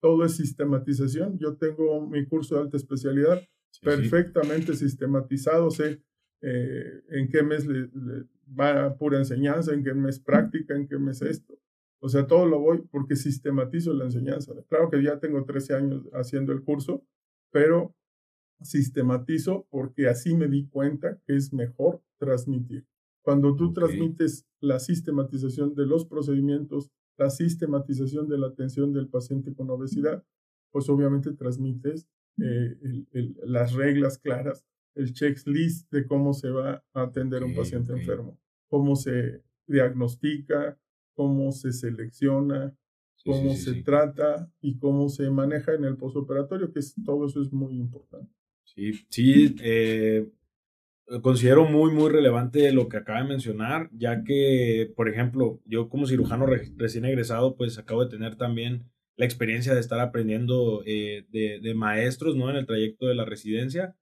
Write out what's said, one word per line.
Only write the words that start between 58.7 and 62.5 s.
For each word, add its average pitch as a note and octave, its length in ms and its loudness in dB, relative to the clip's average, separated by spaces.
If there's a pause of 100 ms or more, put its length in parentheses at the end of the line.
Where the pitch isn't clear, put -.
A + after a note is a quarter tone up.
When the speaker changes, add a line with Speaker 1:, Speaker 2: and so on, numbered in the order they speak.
Speaker 2:
la B2 100 0
experiencia A#2+ 500 0
de B2+ 40 2
estar A2+ 200 -2
aprendiendo, A#2+ 880 0
eh, G#2 420 -6
de, G#2+ 320 -4
de A2+ 140 -4
maestros, A#2+ 600 0
¿no? B2+ 140 -2
En C#3+ 60 -2